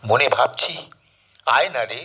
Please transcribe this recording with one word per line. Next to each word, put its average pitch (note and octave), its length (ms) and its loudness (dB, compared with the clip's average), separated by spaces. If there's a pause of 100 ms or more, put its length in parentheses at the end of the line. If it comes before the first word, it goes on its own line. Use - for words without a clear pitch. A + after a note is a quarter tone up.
মনে A#2 240 4
ভাবছি - 460 0 (720)
আয় D3 240 2
না C3 140 -4
রে A2+ 200 -10